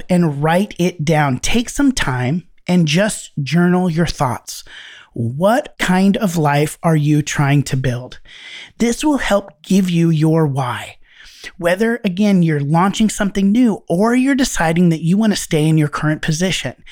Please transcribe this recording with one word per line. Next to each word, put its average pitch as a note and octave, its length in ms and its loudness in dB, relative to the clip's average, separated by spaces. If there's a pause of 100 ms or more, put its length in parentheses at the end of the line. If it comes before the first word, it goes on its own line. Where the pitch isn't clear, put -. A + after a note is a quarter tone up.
and E3 320 2
write F3 380 0
it F3 260 -2
down. D3 340 0
Take - 300 0
some C#4+ 220 2
time C3 560 -2 (180)
and F3+ 220 2
just F#3 440 -2 (120)
journal F3 460 2
your D#3+ 160 0
thoughts. - 580 -6 (500)
What E3 640 -2
kind F#3+ 380 2
of F3 200 -2
life D3 440 0
are E3 140 2
you D3 260 2
trying C#3+ 420 0
to C3+ 140 -4
build? B2+ 420 -6 (580)
This A#3 260 0
will D4+ 140 2
help - 460 -2
give F#3+ 260 2
you E3 200 2
your D#3+ 380 2
why. C3 500 -6 (600)
Whether, F#3+ 460 0
again, G3 400 2
you're D#3 160 2
launching F3 500 2
something G3 420 0
new A#3 360 2
or G#3+ 280 2
you're C4 200 2
deciding F3 540 2
that D#3+ 120 0
you E3 160 0
want A3 160 2
to - 60 -4
stay D#3 280 0
in D#3+ 100 4
your D3 100 2
current D3+ 340 -4
position. D#3+ 600 -4 (100)